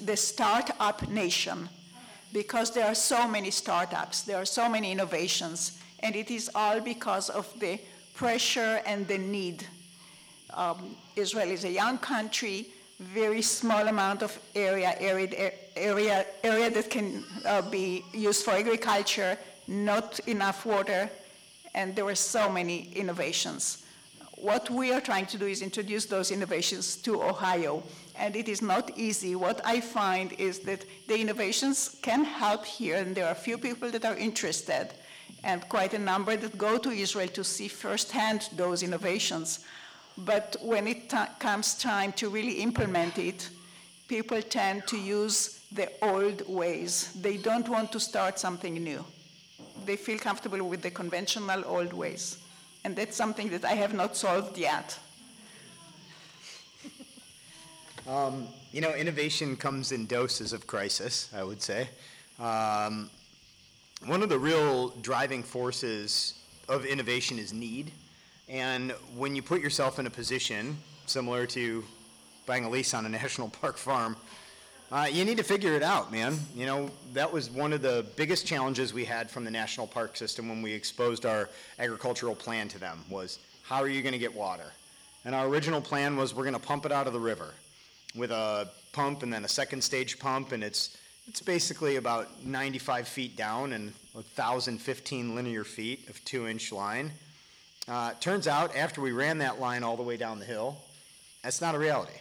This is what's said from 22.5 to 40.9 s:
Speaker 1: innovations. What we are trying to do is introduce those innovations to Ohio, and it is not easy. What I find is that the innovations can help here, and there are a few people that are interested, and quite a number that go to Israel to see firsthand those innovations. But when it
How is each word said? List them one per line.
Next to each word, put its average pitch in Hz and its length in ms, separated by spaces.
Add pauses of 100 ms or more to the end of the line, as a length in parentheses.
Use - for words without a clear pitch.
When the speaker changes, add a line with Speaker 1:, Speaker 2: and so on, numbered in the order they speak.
Speaker 1:
innovations. 170 840 (560)
What 247 360
we 254 200
are 262 100
trying 254 260
to 233 100
do 196 80
is 196 160
introduce 208 460
those 190 240
innovations 185 720
to 220 180
Ohio, 180 600 (320)
and 208 200
it 226 140
is 196 100
not 208 380
easy. 202 380
What 185 280
I 233 160
find 190 600
is 190 220
that 190 220 (240)
the 220 120
innovations 226 840
can 254 220
help 214 420
here, 170 300
and 185 180
there 185 140
are 165 60
a 175 140
few 233 120
people 240 320
that 226 120
are 220 140
interested, 180 800 (480)
and 180 260
quite 190 240
a 214 60
number 196 360
that 220 220
go 214 220
to 262 100
Israel 196 380
to 180 160
see 190 240
firsthand 214 880
those 175 240
innovations. 175 800 (580)
But 208 420
when 214 280
it 233 200